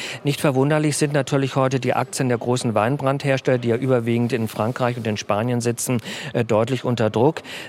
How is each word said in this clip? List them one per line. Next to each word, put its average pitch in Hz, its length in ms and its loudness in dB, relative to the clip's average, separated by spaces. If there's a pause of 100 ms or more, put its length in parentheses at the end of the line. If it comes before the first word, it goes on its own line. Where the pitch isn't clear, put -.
(260)
Nicht 139 160 -2
verwunderlich 147 560 2
sind 143 160 0
natürlich 139 420 0
heute 131 240 2
die 123 140 0
Aktien 127 340 -2
der 120 120 2
großen 123 340 0
Weinbrandhersteller, 135 840 2
die 120 100 -2
ja 113 80 2
überwiegend 120 560 2
in 113 160 -2
Frankreich 120 480 -2
und 113 100 -4
in 104 80 0
Spanien 117 460 -2
sitzen, 117 380 -2 (340)
äh, 120 100 0
deutlich 113 400 0
unter 117 260 2
Druck. 120 320 2 (280)